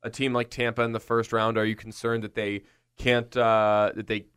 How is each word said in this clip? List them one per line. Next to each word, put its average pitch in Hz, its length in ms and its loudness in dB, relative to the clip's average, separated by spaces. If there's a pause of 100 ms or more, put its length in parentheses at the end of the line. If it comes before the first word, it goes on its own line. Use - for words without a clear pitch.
a 117 80 -8
team 135 220 -2
like 120 180 0
Tampa 120 320 -2
in 117 100 -2
the 110 60 -2
first 113 340 -2
round, 113 240 2
are 110 80 2
you 110 100 0
concerned 113 480 -6
that 107 120 -10
they 104 260 -4 (360)
can't, 120 380 0
uh, 107 600 4
that 104 120 -8
they 107 180 -4 (120)